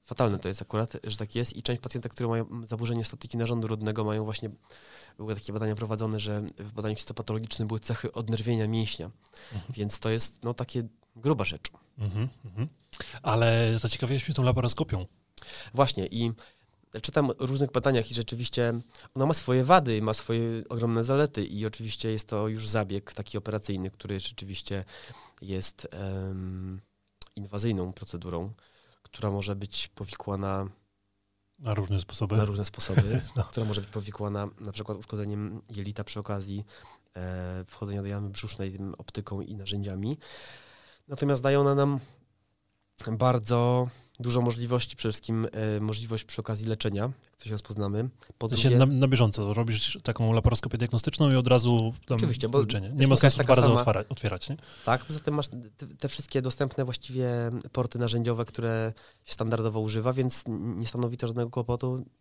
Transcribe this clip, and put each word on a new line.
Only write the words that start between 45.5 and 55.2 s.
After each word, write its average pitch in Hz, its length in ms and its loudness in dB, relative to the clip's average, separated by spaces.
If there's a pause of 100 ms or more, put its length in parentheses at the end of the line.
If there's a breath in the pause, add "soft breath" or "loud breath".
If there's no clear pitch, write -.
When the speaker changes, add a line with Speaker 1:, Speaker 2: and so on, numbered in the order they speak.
Speaker 1:
e, 107 280 0
możliwość 110 440 -4
przy - 180 -8
okazji 110 260 -4
leczenia, 107 360 -2
jak - 340 -8
coś - 140 -10
rozpoznamy. 104 580 -2 (280 loud breath)
Po 117 100 -2
Speaker 2:
W - 20 0
sensie 127 200 6
Speaker 1:
drugie 123 160 8
Speaker 2:
na, 135 140 4
na 135 80 6
bieżąco 110 460 4
robisz 113 500 0
taką 113 300 2
laparoskopię 113 440 4
diagnostyczną 123 540 2
i 131 40 6
od 123 120 4
razu 120 460 6 (140)
tam 127 80 2
Speaker 1:
Oczywiście, 113 340 2
bo 139 100 6
Speaker 2:
leczenie. 104 300 0
Nie 131 40 -6
ma 147 40 -2
Speaker 1:
technika 135 160 8
jest 127 80 8
Speaker 2:
sensu 139 160 8
Speaker 1:
taka 123 160 2
Speaker 2:
dwa - 20 12
razy 120 120 8
Speaker 1:
sama. 117 140 8
Speaker 2:
otwara-, 104 280 2
otwierać, - 400 -4
nie? 143 80 -6 (280 loud breath)
Speaker 1:
Tak, 123 200 2
poza 151 140 -6
tym 147 140 -2